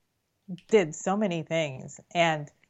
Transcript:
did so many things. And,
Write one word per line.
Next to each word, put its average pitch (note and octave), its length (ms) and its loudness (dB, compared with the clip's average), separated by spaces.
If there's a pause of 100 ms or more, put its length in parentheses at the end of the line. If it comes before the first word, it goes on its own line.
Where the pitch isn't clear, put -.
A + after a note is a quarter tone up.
(680)
did F#3+ 280 4
so F#3+ 200 -2
many F3+ 280 -2
things. D3 560 -4 (140)
And, D#3+ 360 2 (200)